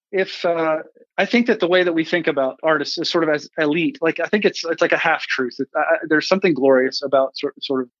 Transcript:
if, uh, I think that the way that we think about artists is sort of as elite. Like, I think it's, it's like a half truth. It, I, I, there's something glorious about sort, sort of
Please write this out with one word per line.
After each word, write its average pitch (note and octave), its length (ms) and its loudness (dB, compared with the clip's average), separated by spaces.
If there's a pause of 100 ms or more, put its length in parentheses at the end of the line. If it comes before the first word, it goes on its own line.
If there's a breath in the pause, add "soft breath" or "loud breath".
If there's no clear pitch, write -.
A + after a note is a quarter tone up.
(120)
if, F#3+ 320 -4
uh, D#3+ 340 0 (400)
I F#3+ 80 2
think A#3+ 220 2
that A3+ 100 2
the F3+ 80 0
way F3+ 160 4
that F3 100 0
we D#3+ 120 0
think E3 240 -2
about C3+ 340 -2
artists D3+ 360 0
is D#3 120 -4
sort E3 140 0
of D#3 60 0
as D3 180 -2 (100)
elite. D#3 420 0
Like, D#3+ 200 -2
I E3 80 -2
think G#3+ 160 0
it's, - 200 0
it's E3 160 -2
like E3 120 2
a D#3+ 40 2
half D#3 300 0
truth. B2 320 -4
It, C3+ 160 -4
I, D#3 60 -2
I, D#3 160 2 (120)
there's D3+ 200 0
something F#3+ 260 2
glorious C3+ 480 2
about C3+ 340 0
sort, - 180 -6 (100)
sort C3 180 -2
of B2 60 -8 (120)